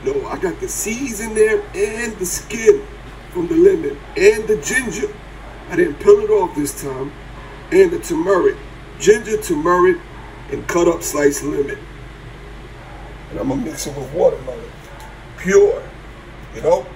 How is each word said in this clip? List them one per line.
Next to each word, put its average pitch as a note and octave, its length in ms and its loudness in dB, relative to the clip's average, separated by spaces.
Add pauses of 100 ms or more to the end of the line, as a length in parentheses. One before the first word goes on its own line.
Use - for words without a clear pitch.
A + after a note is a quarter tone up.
No, G4+ 220 -2
I - 100 -8
got E3+ 240 -6
the - 80 -8
seeds A3+ 500 -6
in A3 160 -8
there G#3+ 260 4 (140)
and A3 420 -4
the F#3 80 -4
skin A3 640 2 (440)
from E3+ 160 -4
the E3 80 0
lemon E3 440 4 (160)
and G#3 320 4
the G#3+ 80 2
ginger. A3 540 -4 (600)
I - 80 -8
didn't D3 220 2
peel G#3 200 8
it G#3+ 100 -2
off G#3+ 240 2
this C#3+ 280 -6
time. C#3 320 -8 (580)
And F3+ 200 8
the E3+ 80 -4
turmeric. E3+ 580 2 (420)
Ginger, G#3+ 380 4
turmeric, F3 600 2 (540)
and - 160 -8
cut F3 220 2
up E3 120 -2
sliced C#3+ 420 0
lemon. C#3+ 340 -4 (1500)
And - 100 -10
I'm B2 80 -4
gonna - 140 -2
mix - 260 -8
it C#3+ 80 -10
with C3+ 160 -10
watermelon. C#3+ 600 0 (640)
Pure, G4+ 440 4 (760)
you - 60 -10
know? F3 240 2 (100)